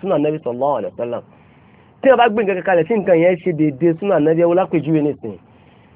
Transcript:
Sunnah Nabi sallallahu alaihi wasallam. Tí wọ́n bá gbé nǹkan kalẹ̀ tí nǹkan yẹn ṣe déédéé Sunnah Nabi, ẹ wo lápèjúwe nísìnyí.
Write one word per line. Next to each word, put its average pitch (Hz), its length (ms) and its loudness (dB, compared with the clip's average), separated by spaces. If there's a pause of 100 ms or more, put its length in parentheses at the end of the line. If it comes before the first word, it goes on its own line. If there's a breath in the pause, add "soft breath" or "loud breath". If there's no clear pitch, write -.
Sunnah 180 180 -2
Nabi 151 240 -2
sallallahu 127 340 -2
alaihi 92 200 -8
wasallam. 117 240 -8 (800 soft breath)
Tí 269 80 4
wọ́n 247 80 6
bá 240 120 4
gbé 220 140 -2
nǹkan 185 200 -2
kalẹ̀ 175 240 2
tí 226 60 -2
nǹkan 190 280 2
yẹn 180 220 4
ṣe 190 100 -2
déédéé 151 460 0
Sunnah 196 200 0
Nabi, 160 220 2
ẹ 170 40 4
wo 170 100 2
lápèjúwe 160 460 0
nísìnyí. 113 360 -6 (580 soft breath)